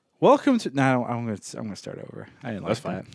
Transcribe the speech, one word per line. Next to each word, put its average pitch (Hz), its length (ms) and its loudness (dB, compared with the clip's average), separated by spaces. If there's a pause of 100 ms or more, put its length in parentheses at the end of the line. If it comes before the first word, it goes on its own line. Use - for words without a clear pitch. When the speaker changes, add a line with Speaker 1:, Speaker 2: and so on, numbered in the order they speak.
(200)
Speaker 1:
Welcome 254 380 6
to, - 180 -4
no, 131 300 4
I'm 117 220 -4
gonna, 104 100 -4 (160)
I'm 117 120 -8
gonna 98 100 -8
start - 240 -12
over. - 280 -14 (140)
I 120 120 -8
didn't 95 120 -8
Speaker 2:
That's 104 180 -2
Speaker 1:
like 175 200 -6
Speaker 2:
fine. - 120 -20